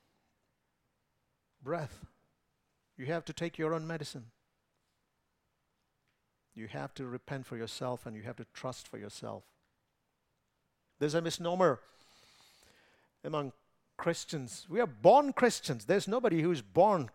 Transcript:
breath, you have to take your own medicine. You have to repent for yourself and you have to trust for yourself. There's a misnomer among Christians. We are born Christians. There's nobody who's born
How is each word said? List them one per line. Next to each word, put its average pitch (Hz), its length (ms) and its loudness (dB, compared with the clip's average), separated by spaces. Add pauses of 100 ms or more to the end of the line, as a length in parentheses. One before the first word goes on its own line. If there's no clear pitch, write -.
(1600)
breath, 151 420 -8 (920)
you 131 100 -12
have 165 180 -4
to 160 80 -10
take 170 240 -6
your 156 160 -2
own 160 140 -4
medicine. 151 380 -10 (2250)
You 110 140 -12
have 139 280 -10
to 135 100 -10
repent 123 400 -10
for 127 120 -12
yourself 120 480 -8
and 113 100 -12
you 107 80 -14
have 120 140 -12
to 113 160 -16
trust - 340 -12
for - 100 -14
yourself. 104 460 -12 (1600)
There's 147 160 0
a 165 60 2
misnomer 170 580 2 (1400)
among 147 300 -4 (440)
Christians. - 720 -6
We 180 120 -2
are 233 60 0
born 202 460 8
Christians. 147 520 2
There's 185 220 2
nobody 196 340 2
who's 160 200 2
born 170 540 4